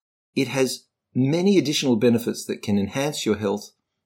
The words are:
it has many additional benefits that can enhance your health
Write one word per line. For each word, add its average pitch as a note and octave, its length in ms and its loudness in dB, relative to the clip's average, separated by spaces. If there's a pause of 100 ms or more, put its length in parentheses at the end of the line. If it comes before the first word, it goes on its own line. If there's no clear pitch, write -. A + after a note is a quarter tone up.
(360)
it C3+ 120 0
has C3 380 -2 (280)
many E3+ 460 4
additional C#3 360 0
benefits A2+ 500 2
that G#2 180 -8
can G2+ 160 0
enhance C3+ 440 -4
your G#2+ 140 0
health G#2 320 -4 (360)